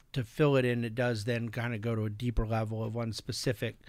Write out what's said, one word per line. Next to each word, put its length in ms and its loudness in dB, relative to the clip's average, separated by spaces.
to 100 0
fill 320 4
it 80 6
in, 220 2
it 100 -6
does 300 0
then 240 0
kinda 300 -4
go 160 -2
to 100 0
a 40 -2
deeper 380 -2
level 340 0
of 140 -4
one's 220 -4
specific 580 -4